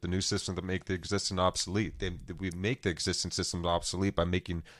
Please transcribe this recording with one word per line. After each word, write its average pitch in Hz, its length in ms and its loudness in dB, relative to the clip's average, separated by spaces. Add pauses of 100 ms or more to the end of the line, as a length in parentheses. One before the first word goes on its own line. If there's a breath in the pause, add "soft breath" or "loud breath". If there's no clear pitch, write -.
the 87 80 -4
new 92 140 2
system 98 320 0
that 87 100 -4
make 92 220 -2
the 95 80 -2
existing 92 440 -2
obsolete. 92 600 2
They, 95 140 -2 (260)
we 92 140 -2
make 101 280 -2
the - 80 0
existing 87 440 0
systems 87 340 0
obsolete 87 480 2
by 85 100 4
making 87 380 0 (160 loud breath)